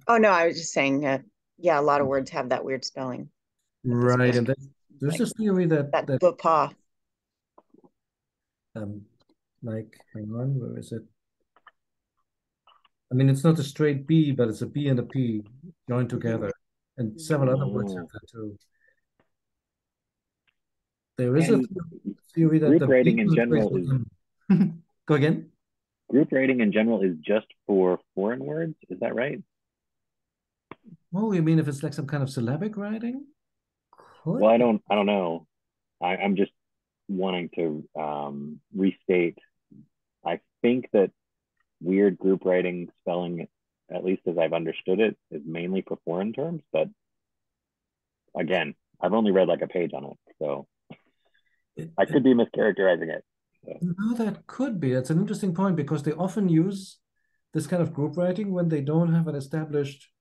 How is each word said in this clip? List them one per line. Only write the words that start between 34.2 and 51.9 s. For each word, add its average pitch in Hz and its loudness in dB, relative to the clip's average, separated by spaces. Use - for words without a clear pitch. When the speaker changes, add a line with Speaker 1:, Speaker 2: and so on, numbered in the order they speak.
Speaker 2:
Could 180 -2
Speaker 3:
Well, 107 6
I 117 6
Speaker 2:
be. - 4
Speaker 3:
don't, 110 2
I 101 2
don't 101 2
know. 87 -2
I, 185 -2
I'm 190 -2
just 98 0
wanting 92 -4
to, 78 -4
um, 73 -8
restate. 92 0
I 82 -6
think 123 0
that 95 4
weird 95 2
group 95 0
writing 90 0
spelling, 87 -4
at 87 -8
least 92 -2
as 85 -2
I've 80 2
understood 82 -2
it, 107 2
is - -12
mainly 92 -6
for - -10
foreign 92 -4
terms. 160 -8
But 175 0
again, 82 -2
I've 90 0
only 110 2
read, 92 4
like, 80 0
a 80 -4
page 85 -4
on 69 -10
it, 69 -16
so 71 -6
Speaker 2:
It, - -12